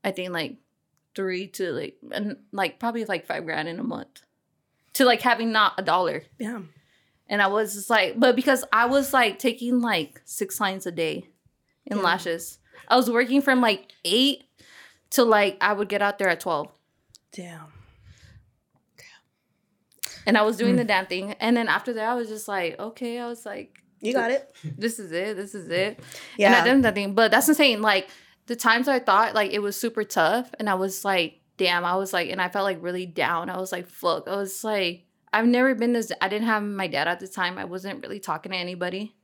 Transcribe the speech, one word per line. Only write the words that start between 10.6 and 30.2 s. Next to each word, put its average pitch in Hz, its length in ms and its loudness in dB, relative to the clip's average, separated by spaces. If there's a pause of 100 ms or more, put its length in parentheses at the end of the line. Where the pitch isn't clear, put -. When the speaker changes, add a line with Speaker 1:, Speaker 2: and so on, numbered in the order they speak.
Speaker 1:
a 180 60 -6
day 170 360 -4 (580)
in 208 120 -4
Speaker 2:
Yeah. 190 60 -2
Speaker 1:
lashes. 170 560 -2 (280)
I 226 100 4
was 247 120 4
working 247 320 2
from, 262 200 2
like, 214 300 0 (140)
eight 254 380 2 (680)
to, 254 140 4
like, 208 340 4
I 208 140 2
would 196 160 -4
get 202 120 -2
out 202 180 0
there 190 100 2
at 170 100 0
twelve. 156 320 -4 (600)
Speaker 2:
Damn. 165 400 -18 (2500)
Speaker 1:
And 214 100 6
I 208 40 6
was 214 160 2
doing - 160 2
Speaker 3:
Mm. 247 40 4
Speaker 1:
the 240 80 2
damn 190 200 0
thing. 190 340 -6
And 233 160 2
then 233 120 0
after 202 260 -2
that, 220 160 -2
I 247 60 0
was 233 120 -4
just 214 200 -10
like, 180 320 -4
okay, 233 400 -8
I 240 80 -8
was 233 180 -12
like, 202 320 -14 (240)
Speaker 2:
You 214 120 -4
got 240 180 0
it. 277 200 -4 (260)
Speaker 1:
"This 226 220 -4
is 180 120 -12
it. 196 260 -4
This 196 180 -10
is 170 140 -12
it." 190 300 -2 (380)
Speaker 2:
Yeah. 202 100 4
Speaker 1:
And 247 80 10
I 233 80 6 (100)
did 269 80 6
nothing. 202 340 0
But 226 160 6
that's 262 160 4
insane. 277 340 4
Like, 196 260 2 (400)
the 240 80 -4
times 240 320 2
I 262 120 2
thought, 220 360 4
like, 208 160 2
it 208 80 -2
was 202 200 -4
super 226 240 -4
tough, 208 560 0